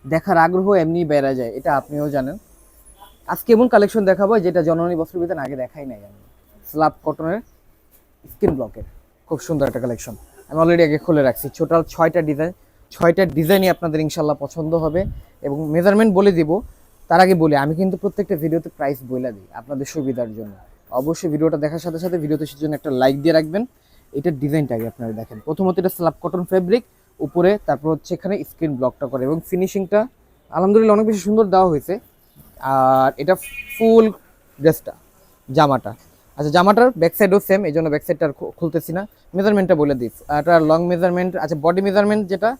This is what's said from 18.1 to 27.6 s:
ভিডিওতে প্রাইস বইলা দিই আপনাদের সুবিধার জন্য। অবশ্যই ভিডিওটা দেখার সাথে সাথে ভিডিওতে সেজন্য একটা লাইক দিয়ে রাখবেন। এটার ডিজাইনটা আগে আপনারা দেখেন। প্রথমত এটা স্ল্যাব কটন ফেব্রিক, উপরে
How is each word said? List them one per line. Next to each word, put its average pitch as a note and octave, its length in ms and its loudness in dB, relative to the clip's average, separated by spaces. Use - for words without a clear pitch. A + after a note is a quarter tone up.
ভিডিওতে D#3+ 340 -2
প্রাইস C#3 200 -4
বইলা B2+ 260 -6
দিই F#2+ 120 -20
আপনাদের C3+ 340 -8
সুবিধার B2+ 440 -4
জন্য। G#2 160 -14
অবশ্যই D#3+ 340 -4
ভিডিওটা D#3 300 0
দেখার D#3 220 -4
সাথে E3 180 -6
সাথে F3+ 200 -4
ভিডিওতে D3+ 280 -2
সেজন্য D3+ 280 -6
একটা D#3 120 -8
লাইক C#3 220 2
দিয়ে D#3+ 140 2
রাখবেন। D#3+ 260 -2
এটার D3 300 -4
ডিজাইনটা D3 340 -2
আগে A2+ 140 -6
আপনারা A2+ 280 -8
দেখেন। A2+ 260 -14
প্রথমত F3+ 360 -2
এটা F3 160 -2
স্ল্যাব E3 260 -2
কটন F3 280 -4
ফেব্রিক, F#3+ 320 2
উপরে F3 320 0